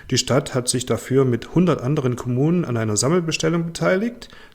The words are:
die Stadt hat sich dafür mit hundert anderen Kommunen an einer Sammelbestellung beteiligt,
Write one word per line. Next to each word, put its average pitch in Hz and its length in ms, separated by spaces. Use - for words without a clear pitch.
die 127 60
Stadt 135 360
hat 123 140
sich - 180
dafür 127 380
mit 120 320
hundert 170 260
anderen 127 320
Kommunen 139 500
an 120 120
einer 110 200
Sammelbestellung 165 680
beteiligt, 185 640